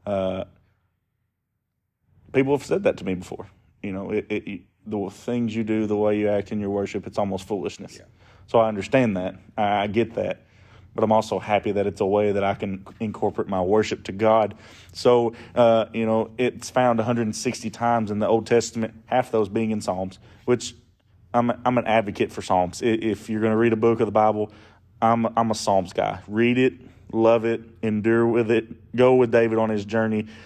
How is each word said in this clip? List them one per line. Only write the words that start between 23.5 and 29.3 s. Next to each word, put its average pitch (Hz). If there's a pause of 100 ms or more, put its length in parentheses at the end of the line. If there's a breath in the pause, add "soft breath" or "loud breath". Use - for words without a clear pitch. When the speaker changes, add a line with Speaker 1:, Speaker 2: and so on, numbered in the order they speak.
Speaker 1:
read 117
a -
book 113
of 113
the 101
Bible, 107 (520 loud breath)
I'm, 113 (120)
I'm 113
a 107
Psalms 95
guy. 98
Read 117
it, 131 (360 soft breath)
love 113
it, 113 (200)
endure 113
with 117
it, -
go 127
with 123